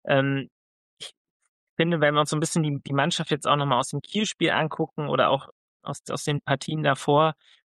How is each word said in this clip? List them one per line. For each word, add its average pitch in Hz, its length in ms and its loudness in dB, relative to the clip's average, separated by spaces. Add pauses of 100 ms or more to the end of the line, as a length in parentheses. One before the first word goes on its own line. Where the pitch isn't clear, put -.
ähm, 139 440 0 (500)
ich - 140 -16 (640)
finde, 165 240 2
wenn 147 140 4
wir 147 60 4
uns 151 100 0
so 156 60 0
ein 151 40 0
bisschen 160 220 0
die, 147 240 0
die 139 80 -4
Mannschaft 147 360 0
jetzt 151 160 -2
auch 143 100 4
nochmal 139 240 2
aus - 100 -6
dem 143 100 -4
Kiel-Spiel - 500 -2
angucken 151 580 -2
oder 135 220 2
auch 139 180 -2 (340)
aus, - 260 -10
aus - 160 -6
den 147 160 -2
Partien 156 420 -4
davor, 147 520 2 (380)